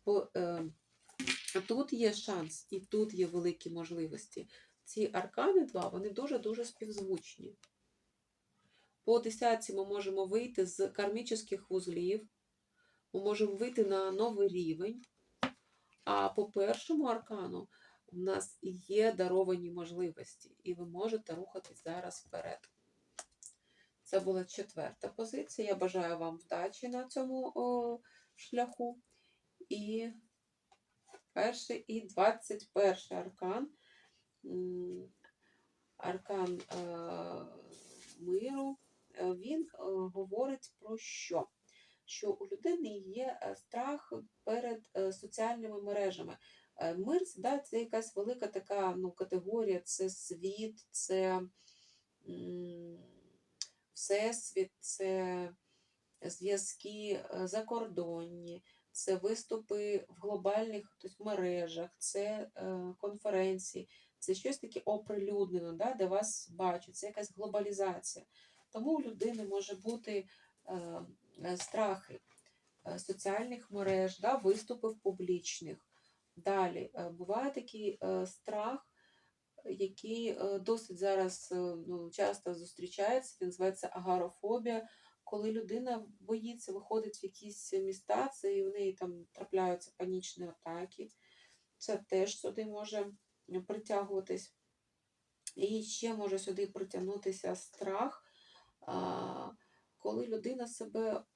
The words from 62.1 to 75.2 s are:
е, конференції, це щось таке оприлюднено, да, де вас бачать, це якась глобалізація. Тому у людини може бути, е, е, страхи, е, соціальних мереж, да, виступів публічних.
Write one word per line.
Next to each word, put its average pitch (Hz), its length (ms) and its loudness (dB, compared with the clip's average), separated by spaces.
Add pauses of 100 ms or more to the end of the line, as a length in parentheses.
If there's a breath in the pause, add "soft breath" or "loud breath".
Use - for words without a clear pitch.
е, 185 420 -4
конференції, 190 880 0 (300 soft breath)
це - 160 0
щось 262 240 0
таке - 260 -6
оприлюднено, 202 880 0
да, 220 220 0
де 190 120 4
вас 202 440 0
бачать, 180 460 0
це 202 100 -6
якась 208 300 -6
глобалізація. 196 880 0 (460 soft breath)
Тому 269 260 2
у 294 60 0
людини 220 420 -2
може 196 300 -2
бути, 208 520 -2 (400 loud breath)
е, 175 360 -6 (420)
е, 180 120 0
страхи, 190 640 0 (640 soft breath)
е, 170 120 -4
соціальних 214 720 -2
мереж, 190 500 2
да, 247 160 4
виступів 220 640 2
публічних. 180 840 -2 (500 soft breath)